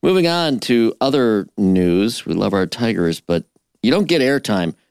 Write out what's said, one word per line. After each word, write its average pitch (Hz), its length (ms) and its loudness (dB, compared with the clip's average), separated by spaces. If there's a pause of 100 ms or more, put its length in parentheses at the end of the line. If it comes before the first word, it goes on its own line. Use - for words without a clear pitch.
moving 185 260 2
on 165 340 -2
to 117 400 2
other 123 460 0 (100)
news. 95 680 0
We - 80 -4
love 98 200 -2
our 95 120 0
Tigers, 90 540 -2
but 85 240 -4 (400)
you 120 80 2
don't 185 160 0
get 165 140 0
airtime 113 520 -2 (180)